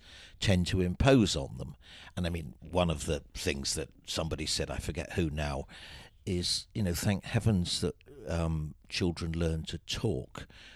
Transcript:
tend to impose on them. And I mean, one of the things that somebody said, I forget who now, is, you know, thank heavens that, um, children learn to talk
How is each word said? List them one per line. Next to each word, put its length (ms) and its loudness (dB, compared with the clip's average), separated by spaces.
tend 280 4
to 140 2
impose 540 6
on 220 -4
them. 180 -10
And 100 0
I 20 0
mean, 300 -6
one 300 2
of 160 -2
the 160 0
things 420 -2
that 140 -6
somebody 400 -2
said, 240 -2
I 80 -6
forget 360 -6
who 160 2
now, 360 -2
is, 500 -2
you 80 0
know, 100 2
thank 300 0
heavens 580 2
that, 140 -2
um, 480 0
children 420 0
learn 320 0
to 160 -8
talk 640 -4